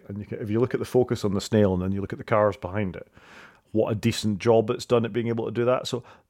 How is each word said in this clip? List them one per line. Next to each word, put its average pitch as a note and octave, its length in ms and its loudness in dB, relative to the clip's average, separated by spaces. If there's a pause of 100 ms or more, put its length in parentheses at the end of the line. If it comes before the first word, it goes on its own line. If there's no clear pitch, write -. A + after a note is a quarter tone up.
And G2+ 100 -10
you G#2 80 -10
can, - 160 -10
if A2+ 80 -8
you G#2+ 100 2
look B2 140 0
at B2 80 -2
the A2+ 40 -6
focus A#2+ 380 2
on G2+ 100 -2
the G2 80 -2
snail G#2 320 4
and F2+ 80 -2
then F#2+ 120 -4
you G2 80 -6
look G2 100 -8
at A2+ 80 -10
the - 60 -14
cars G#2+ 320 2
behind F#2+ 380 -6
it, - 120 -14 (640)
what G#2+ 200 2
a A2+ 40 -2
decent G#2+ 440 -2
job A2+ 300 4
it's - 160 -4
done A#2 200 2
at G#2 80 -6
being A#2 140 -2
able A2+ 180 -2
to A2 60 -6
do A2+ 140 -2
that. B2+ 220 0
So B2 160 -6 (260)